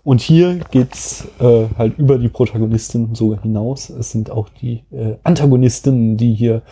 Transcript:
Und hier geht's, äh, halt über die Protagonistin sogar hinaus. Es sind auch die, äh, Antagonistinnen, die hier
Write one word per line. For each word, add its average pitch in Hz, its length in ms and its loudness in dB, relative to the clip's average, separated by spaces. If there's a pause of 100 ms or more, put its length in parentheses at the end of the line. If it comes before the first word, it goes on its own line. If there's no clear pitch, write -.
Und 131 180 2
hier 175 380 4 (100)
geht's, - 580 -2 (100)
äh, 117 280 4 (100)
halt 110 220 -2
über 139 180 4
die 120 140 0
Protagonistin 113 840 -2
sogar 107 280 -2
hinaus. 110 480 -4
Es 123 220 -10
sind 110 180 -6
auch 113 180 -6
die, 120 420 -10
äh, 117 340 -8
Antagonistinnen, 127 920 2
die 117 160 2
hier 113 400 0